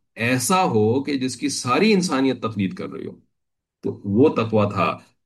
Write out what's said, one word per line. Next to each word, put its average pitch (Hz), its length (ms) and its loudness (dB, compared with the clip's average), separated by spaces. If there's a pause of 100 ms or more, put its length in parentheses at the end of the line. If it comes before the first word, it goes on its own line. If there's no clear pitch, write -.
(180)
ऐसा 123 380 0
हो 120 440 2
कि 139 180 -4
जिसकी 131 300 -4
सारी 151 440 2
इंसानियत 135 540 0
तकलीद 98 320 -4
कर 78 80 -8
रही - 200 -12
हो। - 160 -16 (600)
तो 98 240 -8
वो 113 220 4
तकवा 110 420 0
था 85 360 -4 (200)